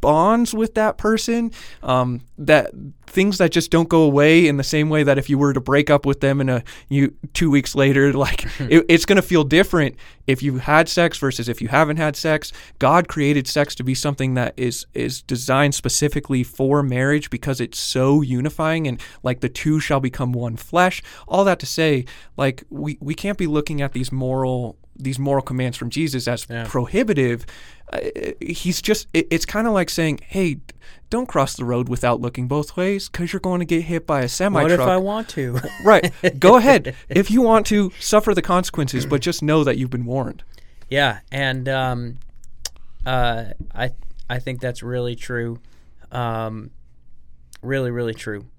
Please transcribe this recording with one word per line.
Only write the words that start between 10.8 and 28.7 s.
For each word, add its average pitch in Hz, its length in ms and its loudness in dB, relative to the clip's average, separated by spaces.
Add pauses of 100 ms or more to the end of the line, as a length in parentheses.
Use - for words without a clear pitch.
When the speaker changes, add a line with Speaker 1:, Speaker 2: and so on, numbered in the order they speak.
Speaker 1:
sex 170 300 0
versus 120 320 -4
if 113 100 -6
you 113 80 -6
haven't 151 300 2
had 151 180 -2
sex. 156 340 -2 (280)
God 165 300 4
created 143 380 0
sex - 280 -2
to 135 100 -8
be 127 100 0
something 135 400 -2
that 123 220 -2
is, 123 380 -4
is 123 260 -4
designed 135 540 0
specifically 143 680 -2
for 135 380 0
marriage 135 460 0
because 127 320 -6
it's - 180 -6
so 139 440 2
unifying 151 680 -2
and, 123 100 -6 (240)
like, 127 180 -2
the 123 100 -2
two 156 300 0
shall 143 200 0
become 127 320 -4
one 120 240 -6
flesh. 180 460 0 (260)
All 190 160 4
that 185 140 2
to - 80 -12
say, 147 400 0 (320)
like, 135 320 -2
we, 147 320 -8
we 156 120 -6
can't 202 220 -6
be 180 100 -2
looking 151 360 -2
at 135 100 -4
these 131 180 -4
moral, 127 680 -4 (180)
these 131 220 -6
moral 139 240 0
commands 127 340 -4
from 120 140 -6
Jesus 139 360 -4
as 120 220 -4
Speaker 2:
Yeah. 117 180 -8
Speaker 1:
prohibitive. 131 760 0 (480)
Uh, - 60 -6 (420)
he's - 400 -4